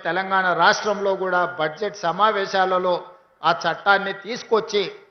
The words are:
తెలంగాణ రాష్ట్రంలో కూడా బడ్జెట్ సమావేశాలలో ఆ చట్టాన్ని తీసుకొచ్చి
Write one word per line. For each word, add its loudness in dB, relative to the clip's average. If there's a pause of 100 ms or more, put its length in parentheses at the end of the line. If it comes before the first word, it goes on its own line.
తెలంగాణ 0 (160)
రాష్ట్రంలో 2 (120)
కూడా 2 (160)
బడ్జెట్ -4
సమావేశాలలో 2 (540)
ఆ 4 (120)
చట్టాన్ని 2 (100)
తీసుకొచ్చి -2 (260)